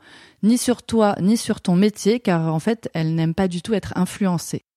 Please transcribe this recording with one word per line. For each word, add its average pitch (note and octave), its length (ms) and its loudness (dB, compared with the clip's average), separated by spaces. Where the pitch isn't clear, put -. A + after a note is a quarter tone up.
ni A3+ 140 4
sur - 260 -2
toi, G#3+ 360 2
ni G3+ 180 2
sur - 240 -4
ton F3+ 140 2
métier, G#3 440 2
car E3 340 0
en E3 60 0
fait, - 340 -4
elle D#3+ 220 -2
n'aime E3 180 0
pas F#3+ 140 0
du F3 140 -6
tout A3+ 120 -4
être F#3+ 220 -4
influencée. F3+ 680 -4